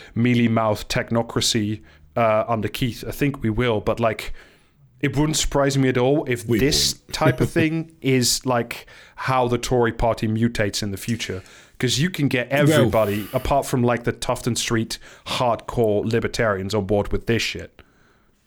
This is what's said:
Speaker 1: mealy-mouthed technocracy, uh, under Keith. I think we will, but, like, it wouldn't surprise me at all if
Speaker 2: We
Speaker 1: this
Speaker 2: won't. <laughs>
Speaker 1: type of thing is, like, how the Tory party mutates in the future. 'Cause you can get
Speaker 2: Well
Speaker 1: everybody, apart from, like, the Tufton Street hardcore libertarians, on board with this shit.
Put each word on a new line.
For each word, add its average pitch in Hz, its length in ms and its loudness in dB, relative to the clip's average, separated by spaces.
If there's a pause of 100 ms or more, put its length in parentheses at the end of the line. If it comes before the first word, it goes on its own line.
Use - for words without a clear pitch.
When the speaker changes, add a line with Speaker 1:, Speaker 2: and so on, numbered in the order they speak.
(140)
Speaker 1:
mealy-mouthed 113 760 2
technocracy, 117 920 -2 (360)
uh, 110 300 4
under 110 200 -2
Keith. 117 400 -4
I 107 40 -6
think 139 300 -2
we 113 80 0
will, 110 300 0
but, 110 220 -2
like, 110 320 -2 (680)
it 139 160 -2
wouldn't 151 220 0
surprise 139 400 0
me 135 120 4
at 127 80 0
all 135 280 2
if 120 200 -4
Speaker 2:
We 117 140 2
Speaker 1:
this - 360 2
Speaker 2:
won't. - 180 -16
<laughs> - 0 -
Speaker 1:
type - 280 2
of 117 80 2
thing 160 520 -2
is, 127 440 2
like, 120 400 -2 (300)
how 131 320 0
the 120 100 0
Tory 120 360 2
party 113 340 0
mutates 110 560 0
in 101 80 -4
the 95 60 -6
future. 107 440 -6 (380)
'Cause 120 200 0
you 175 100 2
can 151 180 -2
get 123 240 -2
Speaker 2:
Well 143 180 4
Speaker 1:
everybody, 107 640 2
apart 123 320 0
from, 127 160 0
like, 120 220 0
the 120 80 0
Tufton 120 460 -4
Street - 420 -2 (260)
hardcore 113 800 0
libertarians, 107 720 0
on 101 100 0
board 101 280 0
with 98 140 -4
this 113 140 2
shit. - 400 -8 (640)